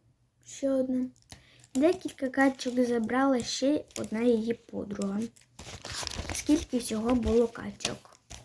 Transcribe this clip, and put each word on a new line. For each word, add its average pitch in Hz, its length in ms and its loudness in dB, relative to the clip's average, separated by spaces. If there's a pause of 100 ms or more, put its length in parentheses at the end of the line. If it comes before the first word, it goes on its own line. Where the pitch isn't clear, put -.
(460)
Ще - 240 -4
одна. 254 360 0 (680)
Декілька 302 540 2
качок 254 560 2
забрала 240 580 2
ще 285 420 0 (120)
одна 220 260 -4
її 233 320 4
подруга. 202 640 -6 (1120)
Скільки 294 440 0
всього 226 360 0
було 226 340 4
качок? - 680 -8 (260)